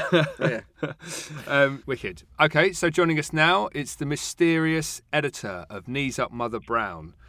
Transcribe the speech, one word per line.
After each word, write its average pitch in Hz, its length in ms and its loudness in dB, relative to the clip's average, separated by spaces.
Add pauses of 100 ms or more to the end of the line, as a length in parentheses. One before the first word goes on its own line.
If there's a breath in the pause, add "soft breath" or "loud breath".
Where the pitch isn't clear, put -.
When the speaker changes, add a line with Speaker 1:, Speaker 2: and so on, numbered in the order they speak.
(120)
Speaker 1:
<laughs> 156 140 4 (120)
Speaker 2:
Yeah. 117 220 -2 (880 loud breath)
Speaker 1:
um, 139 380 2
wicked. 113 360 -6 (180)
Okay, 156 320 4
so 170 160 0
joining 165 300 4
us - 140 -6
now, 165 420 4
it's 139 220 -8
the 147 100 -4
mysterious 160 960 0 (100)
editor 107 560 -4
of 101 200 -12
Knees 135 320 -2
Up 117 100 -2
Mother 117 300 -4
Brown, 98 540 -4 (140 soft breath)